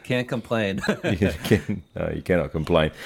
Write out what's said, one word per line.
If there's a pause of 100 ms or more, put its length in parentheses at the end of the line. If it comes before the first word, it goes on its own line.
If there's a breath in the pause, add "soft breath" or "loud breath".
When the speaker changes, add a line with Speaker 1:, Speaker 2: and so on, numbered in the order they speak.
Speaker 1:
can't
complain.
<laughs>
Speaker 2:
You
can, (140)
no,
you
cannot
complain. (160 loud breath)